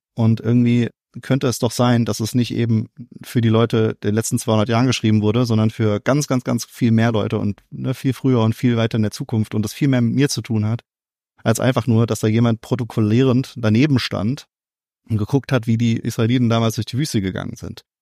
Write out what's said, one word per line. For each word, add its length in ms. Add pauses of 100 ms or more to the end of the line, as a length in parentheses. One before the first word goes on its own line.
(160)
und 260
irgendwie 480 (320)
könnte 260
es 120
doch 120
sein, 340
dass 140
es 140
nicht 200
eben 360 (340)
für 180
die 80
Leute 520
der 100
letzten 280
zweihundert 300
Jahren 180
geschrieben 340
wurde, 240
sondern 240
für 300
ganz, 280
ganz, 160
ganz 220
viel 260
mehr 200
Leute 260
und, 320
ne, 240
viel 200
früher 280
und 140
viel 220
weiter 200
in 60
der 80
Zukunft 440
und 80
das 100
viel 140
mehr 140
mit 140
mir 140
zu 120
tun 240
hat, 160 (640)
als 160
einfach 280
nur, 200
dass 140
da 60
jemand 340
protokollierend 960
daneben 420
stand 480 (600)
und 100
geguckt 340
hat, 160
wie 100
die 200
Israeliten 520
damals 260
durch 100
die 120
Wüste 240
gegangen 340
sind. 280 (180)